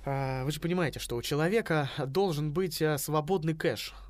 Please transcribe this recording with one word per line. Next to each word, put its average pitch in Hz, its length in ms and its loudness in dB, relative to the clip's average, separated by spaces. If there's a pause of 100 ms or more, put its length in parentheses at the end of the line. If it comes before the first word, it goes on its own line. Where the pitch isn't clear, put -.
а, 131 380 -2
вы 143 60 0
же 151 100 -4
понимаете, 170 380 0
что - 180 -4
у 120 60 -2
человека 160 680 2 (160)
должен 151 460 2
быть, 180 280 0
а, 156 160 4
свободный 156 580 0
кэш 156 380 -2 (180)